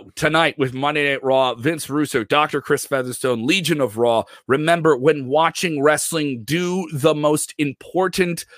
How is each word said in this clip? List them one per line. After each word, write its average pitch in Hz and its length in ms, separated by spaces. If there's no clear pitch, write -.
tonight 156 420
with 127 160
Monday 143 380
Night 135 100
Raw, 131 340
Vince 147 340
Russo, 135 340
Doctor 147 380
Chris - 240
Featherstone, 127 600
Legion 160 360
of 110 160
Raw. 117 260
Remember, 156 480
when 139 320
watching 151 560
wrestling, 143 600
do 175 480
the 151 200
most 147 440
important 175 880